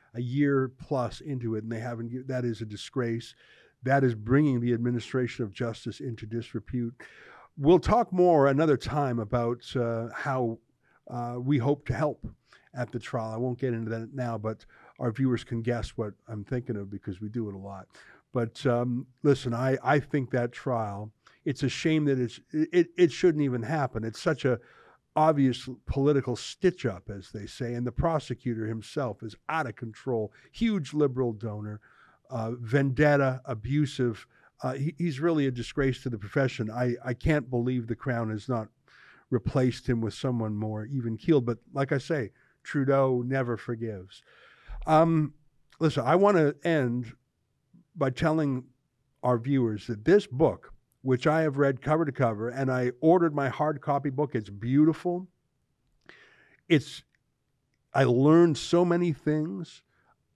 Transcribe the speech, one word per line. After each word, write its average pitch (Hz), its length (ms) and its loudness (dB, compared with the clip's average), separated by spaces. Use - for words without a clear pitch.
a 120 60 -6
year 135 580 2
plus 123 420 -4
into 120 360 -4
it 107 80 -6
and 113 80 -6
they 113 80 -6
haven't, 117 300 -8
gi-, 127 160 -8
that 127 180 -4
is 117 160 -4
a 113 60 -8
disgrace. 117 680 -4
That 135 220 4
is 120 100 2
bringing 127 460 2
the 120 140 0
administration 120 720 -2
of 101 80 -8
justice 113 480 -8
into 117 240 -10
disrepute. 117 720 -6
We'll 165 220 6
talk 220 320 2
more 175 340 6
another 139 300 4
time 131 420 -2
about, 117 460 -2
uh, 117 400 -2
how, 123 440 -4
uh, 120 300 -8
we 135 180 2
hope 143 280 0
to 120 80 -2
help 151 300 -2
at 123 180 -6
the 120 60 -4
trial. 113 340 -6
I 110 60 -6
won't 123 200 -4
get 127 160 -2
into 113 160 -4
that 113 240 -8
now, 120 240 -4
but 107 260 -6
our 123 120 -2
viewers 123 320 0
can 117 200 -6
guess 117 280 -2
what 107 240 -6
I'm 107 160 -10
thinking 123 320 -4
of 101 140 -8
because 98 300 -10
we 107 80 -8
do 110 200 -6
it 98 60 -10
a 98 40 -14
lot. 98 280 -14
But, 117 340 -2
um, 123 400 0
listen, 135 320 2
I, 131 280 0
I 143 180 4
think 135 300 -4
that 120 200 0
trial, 107 640 -6
it's 139 180 -4
a 135 60 2
shame 160 380 0
that 135 120 2
it's, 120 220 -4
it, 165 440 2
it 180 160 6
shouldn't 151 320 2
even 123 180 -2
happen. 123 400 -2
It's 113 180 -8
such 160 240 -2
a 123 140 2
obvious 143 540 4
political 139 480 2
stitch - 520 -2
up, 95 240 -6
as 101 200 -14
they 104 160 -10
say, 120 280 -6
and 123 120 -4
the 117 60 -4
prosecutor 123 720 -2
himself 113 560 -6
is 107 140 -14
out 151 200 -2
of - 80 -12
control, 113 560 -6
huge 202 420 -2
Liberal 131 400 0
donor, 104 480 -10
uh, 113 300 -4
vendetta, 139 840 2
abusive. 123 800 -2
Uh, 127 100 -4
he, 139 260 -4
he's 151 220 -4
really 160 260 2
a 131 60 0
disgrace 127 500 -2
to 127 80 -4
the 113 80 -4
profession. 120 520 -2
I, 120 340 0
I 127 100 -4
can't 147 340 0
believe 123 380 -2
the 113 80 -4
Crown 117 360 -4
has 107 180 -6
not 113 200 -2
replaced 127 580 0
him 117 120 0
with 110 140 -2
someone 113 420 -2
more 107 300 -4
even 117 300 -4
keeled. 139 300 2
But 117 120 -2
like 139 200 -2
I 139 60 2
say, 135 340 -4
Trudeau 135 600 2
never 127 320 -2
forgives. 110 640 -8
Um, 156 460 4
listen, 143 260 2
I 151 120 4
wanna 185 380 6
end 123 480 0
by 135 140 0
telling 147 540 0
our 123 160 2
viewers 117 480 0
that 107 180 -6
this 202 220 6
book, 123 460 0
which 127 240 0
I 160 160 4
have 143 160 0
read 139 240 2
cover 156 220 2
to 143 80 -2
cover, 113 360 0
and 131 240 -2
I 123 280 0
ordered 165 340 6
my 139 140 0
hard 151 320 -2
copy 143 300 -2
book. 135 240 -2
It's 101 160 -6
beautiful. 151 800 2
It's, - 340 2
I 135 120 4
learned 147 540 6
so 175 260 2
many 175 280 2
things. 156 680 -4